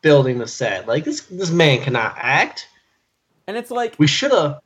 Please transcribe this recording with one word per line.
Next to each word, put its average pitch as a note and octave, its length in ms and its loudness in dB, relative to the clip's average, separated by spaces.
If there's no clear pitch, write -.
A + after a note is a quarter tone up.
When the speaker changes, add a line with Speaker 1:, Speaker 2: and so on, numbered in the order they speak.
Speaker 1:
building C3 380 4
the A2+ 80 -8
set. G2+ 400 -6
Like, C#3 180 -2
this, D4 220 -6
this F3+ 240 -6
man D3+ 300 4
cannot B2 360 -4
act. C#3 500 -4
Speaker 2:
And G3+ 80 -10
it's A#3 160 -10
like, A#3+ 280 -4
Speaker 1:
We D3+ 80 6
shoulda E3+ 580 0